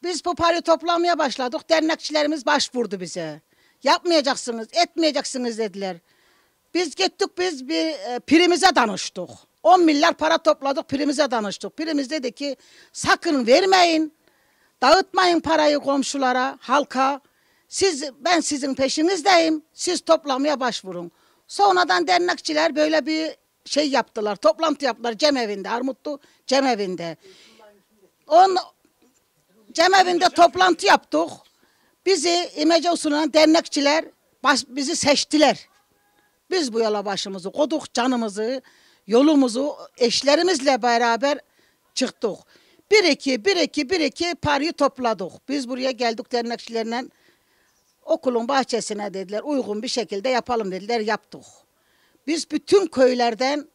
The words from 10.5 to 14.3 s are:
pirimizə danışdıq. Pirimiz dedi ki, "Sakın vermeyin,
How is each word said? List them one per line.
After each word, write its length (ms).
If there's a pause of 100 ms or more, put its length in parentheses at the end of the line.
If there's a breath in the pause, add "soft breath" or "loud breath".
pirimizə 400
danışdıq. 400
Pirimiz 400
dedi 220
ki, 240 (360 soft breath)
"Sakın 540
vermeyin, 680 (720)